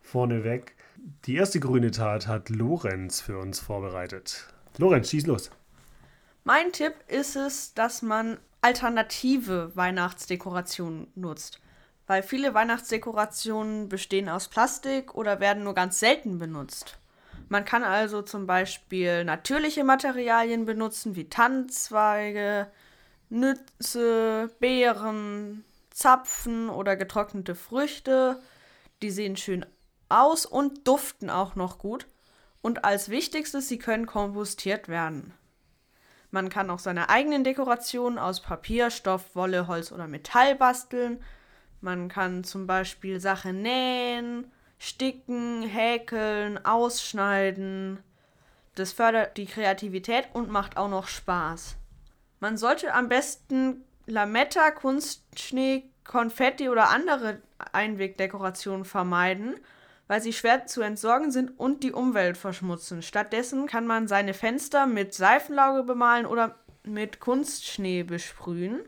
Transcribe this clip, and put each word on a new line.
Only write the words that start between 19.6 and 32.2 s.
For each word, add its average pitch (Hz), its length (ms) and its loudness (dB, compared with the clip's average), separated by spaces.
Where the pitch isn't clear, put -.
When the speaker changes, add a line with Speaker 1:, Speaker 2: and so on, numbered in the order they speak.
Speaker 2:
Materialien 240 800 2
benutzen, 220 540 -4
wie 156 100 -8
Tannenzweige, 208 1400 2
Nüsse, 233 1200 0
Beeren, 214 1040 0
Zapfen 233 800 2
oder 196 260 0
getrocknete 190 580 -4
Früchte. 262 840 2
Die 208 100 -4
sehen 196 240 -4
schön 180 300 -4
aus 294 380 6
und 277 420 0
duften 262 420 2
auch 185 260 -2
noch 180 220 -4
gut. 202 300 -8